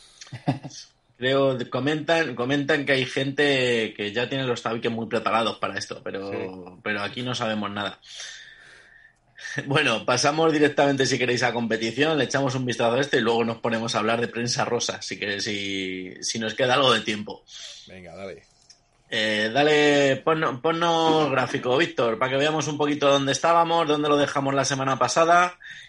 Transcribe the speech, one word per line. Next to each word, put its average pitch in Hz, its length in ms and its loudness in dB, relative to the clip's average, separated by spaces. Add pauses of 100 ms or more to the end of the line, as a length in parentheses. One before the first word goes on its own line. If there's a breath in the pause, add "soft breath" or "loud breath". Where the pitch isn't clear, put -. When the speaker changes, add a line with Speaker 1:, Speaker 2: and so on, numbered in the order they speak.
(320 loud breath)
Speaker 1:
<laughs> - 840 -10
Creo, 135 400 2 (140)
comentan, 151 640 0
comentan 139 500 0
que 139 80 2
hay 131 120 2
gente 135 920 0
que 104 160 -4
ya 120 160 -2
tiene 135 160 -4
los 120 160 -2
tabiques 117 300 -2
muy 113 160 -4
preparados 110 500 0
para 98 200 -6
esto, - 260 -10
pero, 98 280 -8
Speaker 2:
Sí. 101 60 -6 (460)
Speaker 1:
pero 104 180 -4
aquí 104 220 -8
no 123 100 -4
sabemos 110 380 -4
nada. 101 340 -6
<laughs> - 40 -20 (1600 loud breath)
Bueno, 135 400 0
pasamos 147 480 4
directamente, 143 520 4
si 131 120 0
queréis, 123 260 0
a 123 80 2
competición, 113 680 0
le 131 60 2
echamos 131 320 0
un 127 80 -2
vistazo 117 320 0
a 131 60 2
esto 143 160 0
y 123 40 2
luego 117 220 2
nos 113 140 -4
ponemos 113 380 -4
a 113 40 0
hablar 113 220 0
de 113 80 -2
prensa 120 340 -4
rosa, - 380 -4
si - 180 -10
queréis, 101 240 -4
si, 95 800 -6
si - 180 -6
nos 110 140 -4
queda 127 220 2
algo 131 180 4
de 110 80 2
tiempo. 104 420 -8 (440 loud breath)
Speaker 2:
Venga, 87 280 -18
dale. 92 280 -12 (680)
Speaker 1:
Eh, 110 420 0
dale, 143 720 4
ponno-, 160 380 0
ponnos 160 720 2
gráfico, 127 440 0
Víctor, 135 420 0
para 131 140 0
que 135 60 0
veamos 151 320 0
un 151 80 -6
poquito 147 320 2
dónde 139 240 4
estábamos, 165 540 4
dónde 147 200 2
lo 147 80 4
dejamos 139 380 0
la 139 100 2
semana 135 340 0
pasada 170 600 4 (320 loud breath)